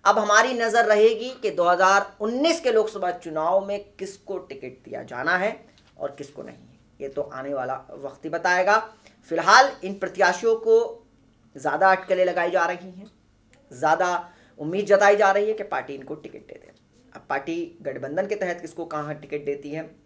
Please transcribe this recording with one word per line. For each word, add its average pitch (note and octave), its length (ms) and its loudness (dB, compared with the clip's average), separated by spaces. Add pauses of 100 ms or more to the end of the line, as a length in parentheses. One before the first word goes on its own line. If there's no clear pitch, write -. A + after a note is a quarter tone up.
अब G#3 120 4
हमारी A3 340 4
नज़र A3+ 320 2
रहेगी A3 440 4
कि G#3+ 220 -6
दो E3+ 120 -2
हज़ार F#3+ 580 4
उन्नीस C4+ 400 0
के B3 100 0
लोकसभा G#3 400 0
चुनाव F3 540 -2
में G3+ 340 -8
किसको F#3+ 380 -12
टिकट C3 480 -14
दिया B2 180 -12
जाना C#3 340 -4
है G3+ 280 -4 (320)
और - 140 -8
किसको - 320 -16
नहीं। - 140 -18 (440)
ये C3+ 80 -10
तो C#3+ 120 -6
आने C#3 320 -8
वाला C3 380 -6
वक्त - 340 -14
ही D#3+ 40 -8
बताएगा। F#3 640 0 (360)
फिलहाल G3+ 420 6 (120)
इन F#3+ 100 -6
प्रत्याशियों F#3+ 640 0
को A3+ 520 2 (500)
ज़्यादा D3+ 340 2
अटकलें F#3 340 2
लगाई F3+ 260 -2
जा F3+ 140 2
रही F3+ 260 -8
हैं, G3 200 -20 (640)
ज़्यादा E3 560 0 (300)
उम्मीद F3 260 -4
जताई G3+ 300 6
जा G3+ 160 4
रही G#3 160 0
है A3 60 -2
कि G#3+ 100 -8
पार्टी C3+ 300 -8
इनको C3+ 220 -14
टिकट - 240 -20
दे - 140 -20
दे। - 180 -20 (440)
अब - 140 -20
पार्टी E3 520 -6
गठबंधन D3 460 -6
के G#3 80 -4
तहत F3+ 260 -6
किसको D#3+ 240 -12
कहाँ D3+ 300 -8
टिकट D3+ 300 -12
देती C#3+ 260 -8
है D#3+ 240 -12 (100)